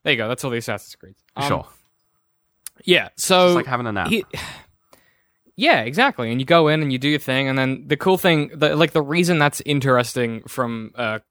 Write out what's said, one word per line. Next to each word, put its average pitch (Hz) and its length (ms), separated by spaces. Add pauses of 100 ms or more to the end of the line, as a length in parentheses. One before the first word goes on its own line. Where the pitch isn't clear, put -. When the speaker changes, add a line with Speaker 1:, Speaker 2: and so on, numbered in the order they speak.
Speaker 1:
There 151 100
you 117 40
go. 110 100
That's 127 160
all 135 80
the 117 60
Assassin's 113 380
Creeds. - 280 (120)
Um, 139 120
Speaker 2:
Sure. 87 200 (1160)
Speaker 1:
Yeah, 156 320
so 185 220
Speaker 2:
It's 180 120
just 175 60
like 156 100
having 123 220
a 110 40
nap. 95 180
Speaker 1:
he, 220 160 (1300)
yeah, 240 260
exactly. 131 500
And 123 100
you 131 40
go 165 240
in 156 120
and 143 100
you 127 60
do 135 120
your 147 100
thing, 135 280
and 135 100
then 131 300
the 147 100
cool 185 200
thing, 160 360
the, 151 220
like, 156 180
the 160 80
reason 170 360
that's 147 280
interesting 123 800
from 117 480
a 110 360